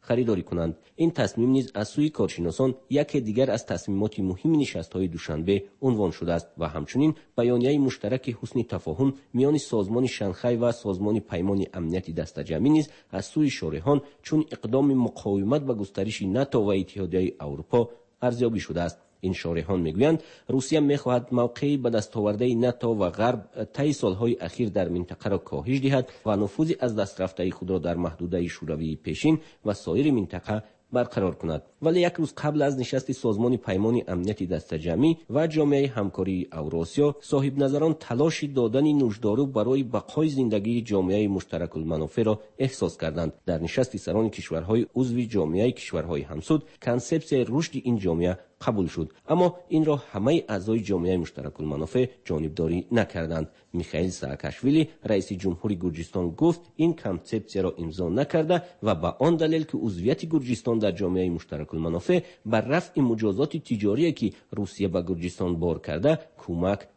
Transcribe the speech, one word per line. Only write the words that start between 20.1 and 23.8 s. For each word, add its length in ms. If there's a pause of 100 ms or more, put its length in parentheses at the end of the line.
روسیه 320
می‌خواهد 520
موقع 440
به 140
دست 260
آورده 380
ناتو 400
و 160
غرب 640
طی 200